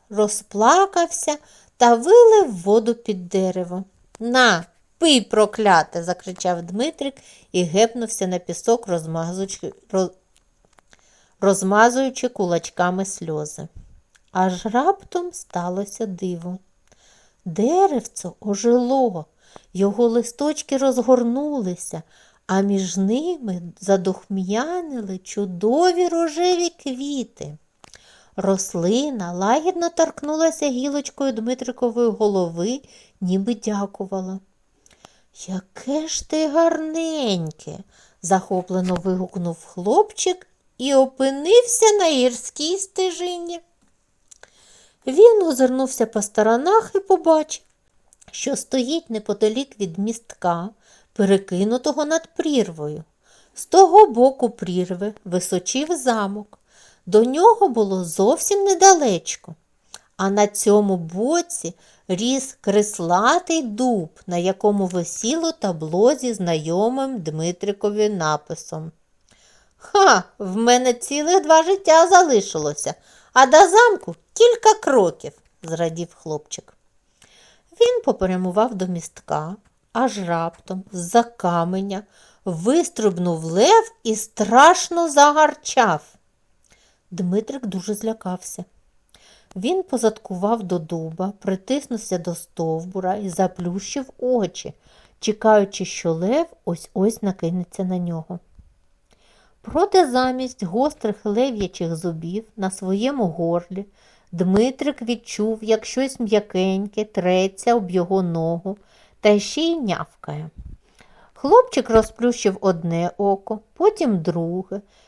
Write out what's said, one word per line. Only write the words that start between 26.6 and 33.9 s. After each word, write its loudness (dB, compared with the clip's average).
квіти. -10
Рослина -2
лагідно 0
торкнулася -2
гілочкою -4
Дмитрикової -2
голови, -2
ніби -2
дякувала. -8